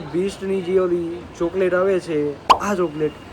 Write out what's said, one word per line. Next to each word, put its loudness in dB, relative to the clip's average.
બીસ્ટની -2
જે 2
ઓલી 0
ચોકલેટ 2
આવે 4
છે, -2
આ 2
ચોકલેટ, 0